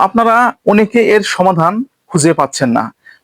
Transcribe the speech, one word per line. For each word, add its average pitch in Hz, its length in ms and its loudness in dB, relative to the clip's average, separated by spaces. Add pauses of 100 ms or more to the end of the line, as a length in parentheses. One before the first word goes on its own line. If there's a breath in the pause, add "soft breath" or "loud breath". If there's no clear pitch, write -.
আপনারা 226 280 0 (380)
অনেকে 214 280 0 (140)
এর 214 80 2 (140)
সমাধান 180 360 0 (360)
খুঁজে 160 320 0
পাচ্ছেন 139 360 -4
না। 113 80 -2 (400 soft breath)